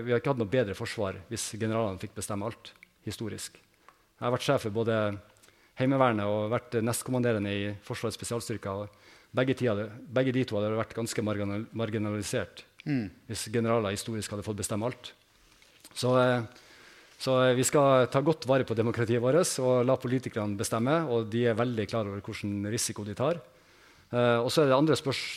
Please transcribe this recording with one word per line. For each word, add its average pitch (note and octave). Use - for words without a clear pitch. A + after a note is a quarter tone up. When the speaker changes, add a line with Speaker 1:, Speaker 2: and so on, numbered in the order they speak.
Speaker 1:
vi B2
har A#2+
ikke C#3+
hatt C3
noe G#2
bedre A2
forsvar F#2+
hvis -
generalene A2
fikk G#2+
bestemme G#2
alt, -
historisk. G#2+
Jeg -
har B2
vært B2
sjef C#3
for G#2
både A2+
Heimevernet B2+
og G#2+
vært A#2+
nestkommanderende A#2
i G2+
Forsvarets A2+
spesialstyrker, G#2
og -
begge, C3
tida, A2
begge B2+
de C3
to G#2+
hadde G#2+
vært A2
ganske A#2
marginal-, G2+
marginalisert G#2+
Speaker 2:
Mm. B2
Speaker 1:
hvis G#2+
generaler A#2
historisk G#2+
hadde G2+
fått G#2+
bestemme G#2+
alt. -
Så, B2
eh, B2
så, C3
eh, B2+
vi C3
skal C3+
ta C#3
godt D#3
vare C3
på A2
demokratiet A#2
vårt C#3
og B2+
la C3
politikerne A#2
bestemme, A#2
og A#2
de A#2
er G#2+
veldig A#2
klar A2+
over G2+
hvordan G2+
risiko A2+
de G#2
tar. D3+
Eh, A#2+
og A#2+
så C#3
er C#3
det C3
andre D3+
spørs-, -